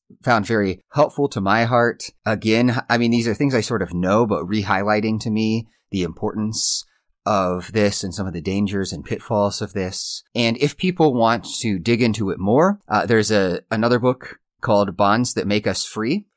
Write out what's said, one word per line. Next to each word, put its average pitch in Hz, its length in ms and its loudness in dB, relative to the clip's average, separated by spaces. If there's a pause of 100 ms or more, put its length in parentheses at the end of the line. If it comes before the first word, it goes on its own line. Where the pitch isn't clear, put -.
(240)
found 113 240 2
very 101 340 0 (120)
helpful 143 380 0
to 110 100 -6
my 101 240 2
heart. 120 400 2 (200)
Again, 110 640 2
I 120 100 2
mean, 117 120 2
these 117 180 2
are 107 60 0
things 139 200 0
I 120 60 4
sort 104 220 -2
of 87 120 -6
know, 95 320 2
but 87 180 -2
re-highlighting 107 760 0
to 117 100 -6
me 110 360 0 (240)
the 95 120 -2
importance 107 800 -4 (420)
of 92 460 -2
this 104 300 0
and 90 120 -6
some 98 120 -4
of 92 60 -6
the 85 80 -8
dangers 98 520 -2
and 73 120 -10
pitfalls 101 560 -2
of 101 120 -8
this. - 500 -6 (120)
And 117 220 0
if 143 200 -2
people 175 360 2
want 113 320 2 (160)
to 104 180 0
dig 110 220 0
into 110 300 0
it - 80 0
more, 151 500 2
uh, 101 180 0
there's 110 240 4
a, 95 300 2 (100)
another 117 280 2
book 127 420 -2 (200)
called 101 360 2
Bonds 107 380 2
That 104 120 -2
Make 104 200 0
Us 98 180 -2
Free, 135 420 -2 (100)